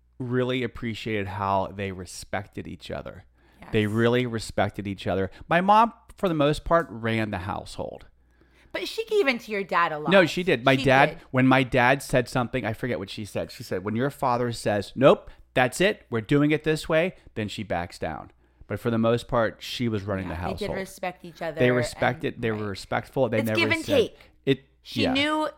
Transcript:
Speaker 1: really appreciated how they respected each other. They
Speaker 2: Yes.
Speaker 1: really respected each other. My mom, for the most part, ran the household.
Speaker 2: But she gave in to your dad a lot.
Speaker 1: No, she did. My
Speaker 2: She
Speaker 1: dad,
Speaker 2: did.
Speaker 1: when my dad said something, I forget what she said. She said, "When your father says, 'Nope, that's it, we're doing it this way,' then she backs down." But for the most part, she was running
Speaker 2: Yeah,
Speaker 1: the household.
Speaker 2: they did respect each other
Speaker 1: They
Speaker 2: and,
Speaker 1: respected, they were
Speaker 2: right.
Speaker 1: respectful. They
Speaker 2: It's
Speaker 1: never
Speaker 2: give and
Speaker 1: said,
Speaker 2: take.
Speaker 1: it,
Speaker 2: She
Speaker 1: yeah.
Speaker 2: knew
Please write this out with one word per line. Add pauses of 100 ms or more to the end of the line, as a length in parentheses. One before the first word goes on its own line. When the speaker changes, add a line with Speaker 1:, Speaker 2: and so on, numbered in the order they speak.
(180)
Speaker 1:
really
appreciated
how
they
respected
each
other. (460)
They
Speaker 2:
Yes.
Speaker 1:
really
respected
each
other. (180)
My
mom, (240)
for
the
most
part,
ran
the
household. (640)
Speaker 2:
But
she
gave
in
to
your
dad
a
lot.
Speaker 1:
No,
she
did.
My
Speaker 2:
She
Speaker 1:
dad,
Speaker 2:
did. (140)
Speaker 1:
when
my
dad
said
something,
I
forget
what
she
said.
She
said,
"When
your
father
says,
'Nope, (240)
that's
it,
we're
doing
it
this
way,' (200)
then
she
backs
down." (360)
But
for
the
most
part,
she
was
running
Speaker 2:
Yeah,
Speaker 1:
the
household.
Speaker 2:
they
did
respect
each
other
Speaker 1:
They
Speaker 2:
and,
Speaker 1:
respected,
they
were
Speaker 2:
right.
Speaker 1:
respectful.
They
Speaker 2:
It's
Speaker 1:
never
Speaker 2:
give
and
Speaker 1:
said,
Speaker 2:
take. (280)
Speaker 1:
it, (180)
Speaker 2:
She
Speaker 1:
yeah.
Speaker 2:
knew